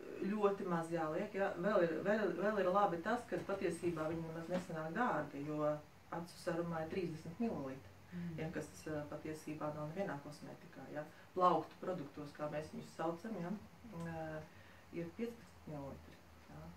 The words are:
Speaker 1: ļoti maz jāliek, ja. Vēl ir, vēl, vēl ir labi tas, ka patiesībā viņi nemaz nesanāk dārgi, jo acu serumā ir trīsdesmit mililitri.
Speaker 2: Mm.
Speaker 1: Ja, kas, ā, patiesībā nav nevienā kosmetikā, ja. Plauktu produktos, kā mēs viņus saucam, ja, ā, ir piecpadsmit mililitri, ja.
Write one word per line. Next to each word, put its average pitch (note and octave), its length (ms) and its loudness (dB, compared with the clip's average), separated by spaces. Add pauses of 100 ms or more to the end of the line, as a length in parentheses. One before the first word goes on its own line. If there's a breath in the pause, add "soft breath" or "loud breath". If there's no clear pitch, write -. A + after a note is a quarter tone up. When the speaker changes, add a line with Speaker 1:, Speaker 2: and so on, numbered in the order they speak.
(200)
Speaker 1:
ļoti G3 440 4
maz E3 240 2
jāliek, E3 460 0
ja. F#3+ 200 4
Vēl F#3 300 6
ir, E3 140 4
vēl, G3 360 4
vēl G3 280 4
ir F3+ 100 6
labi F#3 300 6
tas, A#3 220 2
ka - 180 -2
patiesībā F3 640 2
viņi E3 160 0
nemaz E3 240 -6
nesanāk E3+ 480 0
dārgi, D3+ 480 2
jo D3+ 160 0 (460)
acu - 340 -8
serumā E3+ 420 0
ir D#3+ 80 -4
trīsdesmit F3 540 -2
mililitri. C#3 480 -4 (120)
Speaker 2:
Mm. F3 300 -6
Speaker 1:
Ja, D#3 140 -2
kas, D3+ 200 -4 (160)
ā, D#3 220 -2
patiesībā D3+ 640 -4
nav D3+ 200 -4
nevienā E3+ 280 -2
kosmetikā, - 720 -12
ja. D3 140 -4 (260 loud breath)
Plauktu F3 500 6
produktos, C#3+ 540 -6
kā D3+ 160 -4
mēs A#2+ 220 -4
viņus - 240 -10
saucam, F3 420 -2
ja, F3 140 -2 (440)
ā, E3 280 -4 (680 loud breath)
ir E3+ 200 -4
piecpadsmit - 580 -8
mililitri, C#3 460 -10 (300)
ja. D3+ 180 -14 (140)